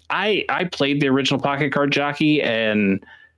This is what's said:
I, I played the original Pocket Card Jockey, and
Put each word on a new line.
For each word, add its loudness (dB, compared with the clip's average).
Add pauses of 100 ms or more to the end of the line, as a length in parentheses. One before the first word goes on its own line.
(120)
I, -2
I -2
played -2
the 2
original 2
Pocket -2
Card 0
Jockey, 2
and 0 (340)